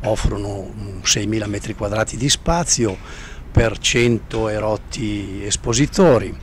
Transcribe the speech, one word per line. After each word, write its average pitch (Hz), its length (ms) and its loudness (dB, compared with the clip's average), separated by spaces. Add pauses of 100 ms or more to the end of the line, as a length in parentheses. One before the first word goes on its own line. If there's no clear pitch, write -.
offrono, 101 720 -2
mm, 101 280 -10
seimila 107 440 0
metri 101 280 -6
quadrati 107 420 -2
di 131 120 0
spazio 139 680 0 (540)
per 113 260 4
cento 117 720 2
e 107 80 -2
rotti 104 840 -4
espositori. 117 1000 4